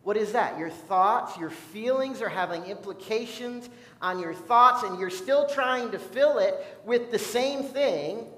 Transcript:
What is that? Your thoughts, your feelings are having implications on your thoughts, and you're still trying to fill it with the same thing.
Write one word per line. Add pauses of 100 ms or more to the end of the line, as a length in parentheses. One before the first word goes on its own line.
What
is
that?
Your
thoughts,
your
feelings
are
having
implications (320)
on
your
thoughts,
and
you're
still
trying
to
fill
it (300)
with
the
same
thing.